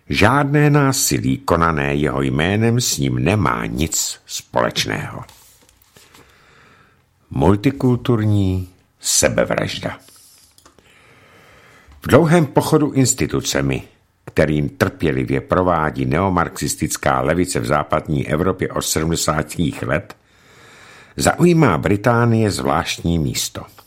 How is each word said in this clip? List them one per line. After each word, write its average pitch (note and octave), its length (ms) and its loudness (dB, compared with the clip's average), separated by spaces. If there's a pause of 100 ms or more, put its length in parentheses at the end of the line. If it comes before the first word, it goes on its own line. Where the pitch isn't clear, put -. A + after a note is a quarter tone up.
Žádné C#3 600 2
násilí C3+ 680 2
konané D#2 580 0
jeho C#2 260 0
jménem G2 600 0
s - 160 -4
ním B1+ 260 -2
nemá C#2 420 0
nic B1 600 -4
společného. G#1+ 1000 -6 (2000)
Multikulturní G#2 1400 0 (300)
sebevražda. - 960 -2 (2000)
V - 60 -12
dlouhém D#3+ 380 6
pochodu D3+ 460 2
institucemi, C#2 920 0 (420)
kterým D2 440 0
trpělivě C2 720 -2
provádí D#2+ 640 0
neomarxistická D2 1160 -2
levice E2 380 0
v A1+ 60 -4
západní D2 640 -2
Evropě F2 420 -2
od D#2 120 -6
sedmdesátých D#2 1000 -2
let, C2 320 -4 (1040)
zaujímá D#3+ 600 4
Británie A2+ 720 2
zvláštní D#2+ 680 -2
místo. - 420 -4 (260)